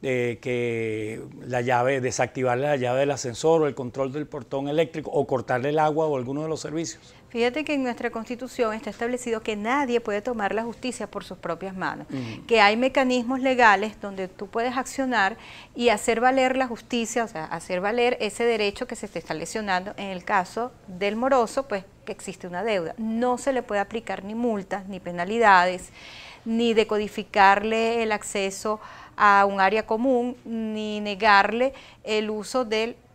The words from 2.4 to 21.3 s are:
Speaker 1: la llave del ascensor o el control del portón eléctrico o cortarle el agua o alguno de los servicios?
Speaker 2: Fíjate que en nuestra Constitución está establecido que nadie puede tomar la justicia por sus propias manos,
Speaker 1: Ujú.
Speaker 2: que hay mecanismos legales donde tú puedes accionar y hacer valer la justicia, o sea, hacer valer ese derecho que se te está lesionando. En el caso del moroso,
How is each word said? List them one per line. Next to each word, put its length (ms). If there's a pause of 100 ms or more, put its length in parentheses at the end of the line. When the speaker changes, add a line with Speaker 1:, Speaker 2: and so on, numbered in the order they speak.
Speaker 1:
la 100
llave 240
del 100
ascensor 520
o 40
el 80
control 380
del 140
portón 420
eléctrico 420
o 160
cortarle 420
el 100
agua 260
o 100
alguno 280
de 40
los 140
servicios? 540 (120)
Speaker 2:
Fíjate 360
que 120
en 80
nuestra 260
Constitución 640
está 160
establecido 520
que 140
nadie 460
puede 220
tomar 320
la 80
justicia 420
por 180
sus 140
propias 380
manos, 340
Speaker 1:
Ujú. 380
Speaker 2:
que 120
hay 160
mecanismos 640
legales 640
donde 260
tú 200
puedes 280
accionar 600 (380)
y 140
hacer 320
valer 360
la 80
justicia, 580
o 40
sea, 180
hacer 360
valer 380
ese 260
derecho 420
que 80
se 120
te 120
está 160
lesionando. 600
En 100
el 160
caso 480 (160)
del 300
moroso, 500